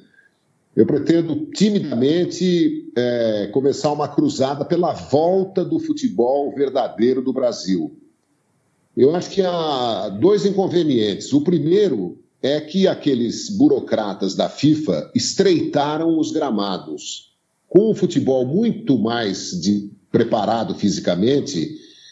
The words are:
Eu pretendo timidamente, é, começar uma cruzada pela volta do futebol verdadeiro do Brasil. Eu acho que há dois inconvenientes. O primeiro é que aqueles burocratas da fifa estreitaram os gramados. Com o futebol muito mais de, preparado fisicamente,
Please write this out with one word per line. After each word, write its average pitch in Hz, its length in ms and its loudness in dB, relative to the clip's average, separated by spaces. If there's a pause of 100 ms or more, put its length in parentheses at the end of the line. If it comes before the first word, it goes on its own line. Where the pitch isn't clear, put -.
(760)
Eu 113 100 6
pretendo 151 640 0
timidamente, 165 1500 0
é, 117 560 0
começar 139 400 0
uma 147 160 -4
cruzada 143 560 0
pela 165 300 0
volta 185 720 0
do 147 140 -2
futebol 143 760 -2
verdadeiro 127 680 0
do 131 100 -2
Brasil. 95 640 -4 (1000)
Eu 135 200 4
acho 175 160 -4
que 196 100 -2
há 135 680 -2
dois 165 360 2
inconvenientes. 151 880 0
O 143 80 4
primeiro 160 800 0 (220)
é 143 200 0
que 185 260 0
aqueles 120 640 -2
burocratas 104 840 0
da 87 140 0
fifa 117 680 0
estreitaram 160 1040 0
os 139 120 -2
gramados. 101 1040 -6 (340)
Com 208 220 6
o 202 60 2
futebol 131 500 0
muito 156 540 0
mais 110 600 -2
de, 101 300 0 (220)
preparado 110 640 0
fisicamente, 98 960 -2 (400)